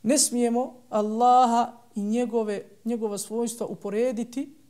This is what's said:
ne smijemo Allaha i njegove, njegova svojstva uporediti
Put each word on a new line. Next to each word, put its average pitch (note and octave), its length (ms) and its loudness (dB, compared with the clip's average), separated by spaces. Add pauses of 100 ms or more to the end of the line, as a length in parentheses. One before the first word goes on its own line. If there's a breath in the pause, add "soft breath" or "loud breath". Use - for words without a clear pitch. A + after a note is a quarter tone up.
ne C4 140 4
smijemo A#3+ 560 0 (160)
Allaha A#3 840 4 (220)
i G#3 60 -4
njegove, A3 640 -2 (200)
njegova A3 320 -4
svojstva A3+ 500 -6
uporediti A#3 880 -4 (140)